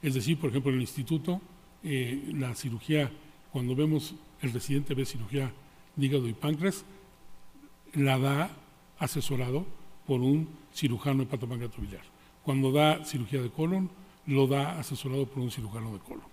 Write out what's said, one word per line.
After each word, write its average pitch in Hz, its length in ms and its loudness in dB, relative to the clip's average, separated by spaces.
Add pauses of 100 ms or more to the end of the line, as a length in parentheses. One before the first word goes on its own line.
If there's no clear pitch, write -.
Es 143 120 0
decir, 131 240 2
por 156 120 0
ejemplo, 135 220 0
en 131 60 2
el 127 40 2
instituto, 160 580 -2 (440)
eh, 139 520 -2
la 127 200 -2
cirugía, 139 560 0 (400)
cuando 127 240 0
vemos, 151 380 2 (280)
el 131 100 -2
residente 139 420 0
ve 131 120 0
cirugía 120 480 -4 (420)
de 139 100 2
hígado 131 220 2
y 113 60 -2
páncreas, 156 500 0 (1080)
la 135 240 4
da 139 400 2 (400)
asesorado 135 680 0 (420)
por 127 140 2
un 147 280 4 (240)
cirujano 135 500 0
hepatopancreatobiliar. 117 800 -6 (420)
Cuando 135 280 2
da 151 340 6
cirugía 131 360 -2
de 120 100 -4
colon, 180 380 0 (360)
lo 135 220 6
da 143 320 0
asesorado 135 460 -2
por 131 180 -6
un 120 80 -2
cirujano 110 420 -6
de 98 60 -8
colon. - 340 -14